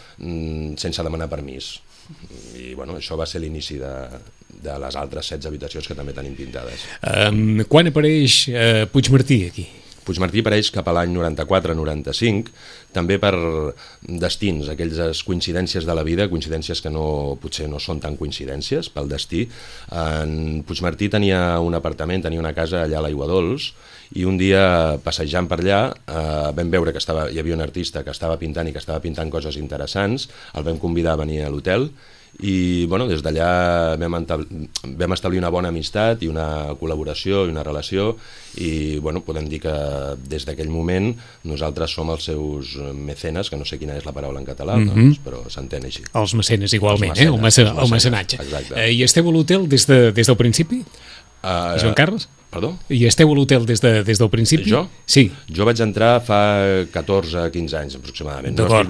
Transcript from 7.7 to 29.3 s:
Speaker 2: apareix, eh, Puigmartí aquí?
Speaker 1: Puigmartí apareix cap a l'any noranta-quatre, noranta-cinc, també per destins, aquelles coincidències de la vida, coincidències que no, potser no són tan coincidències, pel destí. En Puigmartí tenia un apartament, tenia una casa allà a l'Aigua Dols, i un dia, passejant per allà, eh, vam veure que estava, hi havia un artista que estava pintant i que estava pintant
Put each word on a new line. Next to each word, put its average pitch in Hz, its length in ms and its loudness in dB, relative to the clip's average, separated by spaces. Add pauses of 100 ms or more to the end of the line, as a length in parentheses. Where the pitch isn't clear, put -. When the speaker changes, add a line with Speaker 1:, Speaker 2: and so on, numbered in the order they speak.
Speaker 2:
apareix, 151 640 2
eh, 113 420 4
Puigmartí 131 560 4
aquí? 87 180 -10 (400)
Speaker 1:
Puigmartí 92 380 0
apareix 107 260 2
cap 87 180 -4
a 85 60 2
l'any 87 220 2
noranta-quatre, 85 580 0
noranta-cinc, 80 800 -2 (420)
també 92 240 2
per 101 160 2 (720)
destins, 85 640 -4
aquelles 80 560 -4
coincidències 90 580 -2
de 82 120 -2
la 80 100 -2
vida, 87 240 0
coincidències 80 520 -4
que 78 120 -8
no, 73 480 -4
potser 78 260 -8
no 73 140 -8
són 80 180 -6
tan 76 160 -8
coincidències, 71 800 -6
pel 71 160 -6
destí. 82 380 -4 (440)
En 78 760 -4
Puigmartí 87 420 -4
tenia 92 500 2
un 85 140 0
apartament, 80 500 -4
tenia 82 160 -4
una 80 140 -4
casa 82 320 -2
allà 78 160 -2
a 78 60 -2
l'Aigua 71 260 -4
Dols, 95 380 0 (440)
i 92 140 -2
un 95 80 2
dia, 90 640 4
passejant 80 460 -2
per 82 140 -2
allà, 98 180 4 (240)
eh, 76 500 -2
vam 85 140 -2
veure 82 240 2
que 78 80 -8
estava, 80 300 -2
hi 80 100 -4
havia 82 160 -2
un 80 80 -4
artista 73 400 -6
que 69 80 -10
estava 82 240 -4
pintant 82 320 -4
i 73 60 -6
que 71 80 -10
estava 80 180 -4
pintant 80 320 -6